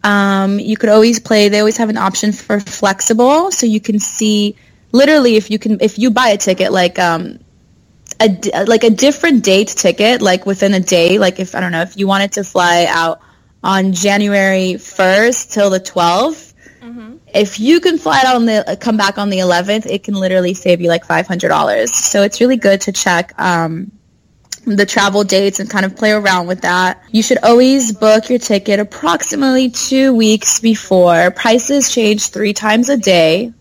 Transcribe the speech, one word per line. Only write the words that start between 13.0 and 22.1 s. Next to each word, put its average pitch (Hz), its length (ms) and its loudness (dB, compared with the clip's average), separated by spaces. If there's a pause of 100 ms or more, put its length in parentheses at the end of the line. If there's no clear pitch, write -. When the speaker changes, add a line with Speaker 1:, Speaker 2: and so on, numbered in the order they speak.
Speaker 1:
on 190 300 0
January 196 840 0
first 202 760 0
till 202 180 0
the 190 100 0
twelfth, 190 680 -2 (320)
Speaker 2:
Mm-hmm. 233 360 -20 (180)
Speaker 1:
if 202 260 -2
you 285 200 2
can 339 180 0
fly 285 260 0
out 254 120 2
on 233 100 0
the, 214 240 0
uh, 202 40 -2
come 233 220 -2
back 202 220 -2
on 202 100 -4
the 185 120 -2
eleventh, 185 440 0
it 196 180 -6
can 208 120 -6
literally 185 400 0
save 175 260 0
you, 170 80 0
like, 170 160 0
five 165 220 -2
hundred 185 220 -4
dollars. 131 460 0
So - 280 -2